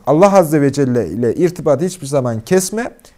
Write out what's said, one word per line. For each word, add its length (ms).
Allah 320
Azze 220
ve 120
Celle 360
ile 260
irtibatı 500
hiçbir 220
zaman 340
kesme, 520